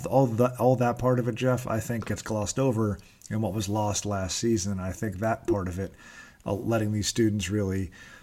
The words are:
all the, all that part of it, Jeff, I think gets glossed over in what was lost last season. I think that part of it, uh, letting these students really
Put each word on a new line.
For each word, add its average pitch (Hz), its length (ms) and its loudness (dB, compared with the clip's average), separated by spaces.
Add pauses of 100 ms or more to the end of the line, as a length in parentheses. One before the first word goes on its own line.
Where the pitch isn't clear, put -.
(100)
all 135 160 6
the, 120 320 2
all 127 160 6
that 120 240 2
part 123 220 2
of 117 80 -2
it, 113 80 -2
Jeff, 123 320 0
I 110 100 0
think 113 280 -4
gets 104 160 -4
glossed 104 360 -4
over 110 400 2 (320)
in 110 100 -2
what 101 140 -2
was 101 140 -2
lost 104 360 0
last 98 320 -2
season. 101 440 0
I 92 100 -4
think 95 280 -6
that 95 280 -2
part 98 220 0
of 87 100 -4
it, 95 140 -6 (520)
uh, - 100 -2
letting 107 360 0
these 104 160 0
students 107 440 2
really 95 420 0 (300)